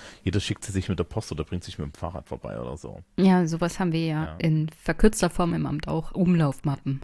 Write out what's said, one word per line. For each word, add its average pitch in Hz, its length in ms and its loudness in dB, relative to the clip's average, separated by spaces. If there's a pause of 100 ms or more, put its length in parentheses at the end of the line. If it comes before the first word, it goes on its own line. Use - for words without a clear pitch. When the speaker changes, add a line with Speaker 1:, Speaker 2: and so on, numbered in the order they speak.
(240)
Speaker 1:
jeder 95 160 2
schickt - 240 -4
sie - 80 -8
sich 95 160 -2
mit 90 120 0
der 87 40 2
Post - 300 -6
oder 76 100 -4
bringt 87 220 -6
sich - 140 -14
mit 76 80 -4
dem 73 60 -12
Fahrrad 82 340 -8
vorbei 55 320 -10
oder 62 180 -8
so. - 240 -14 (160)
Speaker 2:
Ja, 180 300 6
sowas 165 320 -4
haben 180 120 0
wir 165 140 0
ja 156 200 -2
Speaker 1:
Ja. 160 120 -10
Speaker 2:
in 156 320 2
verkürzter - 640 2
Form 170 240 0
im 156 100 0
Amt 143 240 -4
auch. 160 240 -4
Umlaufmappen. 151 920 2